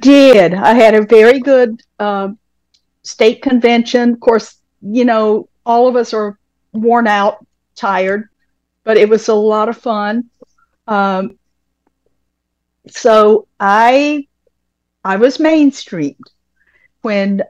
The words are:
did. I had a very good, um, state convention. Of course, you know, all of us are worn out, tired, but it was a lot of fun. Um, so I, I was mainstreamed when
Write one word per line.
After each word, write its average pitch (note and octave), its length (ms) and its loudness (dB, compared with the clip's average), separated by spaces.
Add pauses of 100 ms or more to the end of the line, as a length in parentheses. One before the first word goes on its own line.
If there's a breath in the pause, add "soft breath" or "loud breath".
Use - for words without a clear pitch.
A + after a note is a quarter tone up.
did. B3+ 540 4
I F#3+ 200 0
had A3+ 220 4
a G#3+ 100 0
very A#3 340 4
good, B3 420 0 (180)
um, G3+ 380 -6 (680)
state - 380 -2
convention. A#3+ 720 0
Of A#3 60 -10
course, A3+ 380 -4 (240)
you A3 240 -4
know, A3 420 -2 (180)
all A#3+ 220 0
of B3 80 -2
us A#3 180 -4
are G#3 240 -8 (360)
worn A#3 340 0
out, G#3 380 -2 (300)
tired, G3 520 -4 (560)
but A3 140 0
it G#3 100 2
was G#3+ 220 -2
a A3 40 2
lot G#3+ 360 -2
of A3+ 80 -10
fun. G#3+ 480 -6 (640)
Um, G3 500 -4 (1500)
so A3 580 2 (120)
I, B3+ 680 0 (800)
I F#3+ 100 -4
was A#3+ 220 0
mainstreamed C#4 840 -2 (840)
when G3+ 480 -4